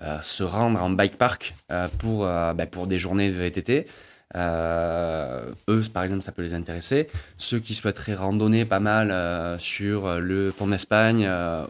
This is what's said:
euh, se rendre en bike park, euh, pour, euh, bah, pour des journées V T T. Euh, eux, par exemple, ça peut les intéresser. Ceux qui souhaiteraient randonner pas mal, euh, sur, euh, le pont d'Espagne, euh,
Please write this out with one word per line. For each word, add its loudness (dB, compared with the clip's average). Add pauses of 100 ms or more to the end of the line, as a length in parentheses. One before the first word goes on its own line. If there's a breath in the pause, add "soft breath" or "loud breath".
euh, -6
se 0
rendre 2
en 2
bike 2
park, 0 (180)
euh, 0 (100)
pour, 0
euh, 0
bah, -2
pour -6
des 2
journées 2
V -2
T -4
T. 0 (480 loud breath)
Euh, -2 (160)
eux, 4 (100)
par 0
exemple, -2
ça -12
peut -8
les -4
intéresser. -2 (300 loud breath)
Ceux -2
qui -6
souhaiteraient -4
randonner 4
pas 2
mal, 2
euh, -2
sur, -2
euh, 0
le 0
pont -2
d'Espagne, 4
euh, -2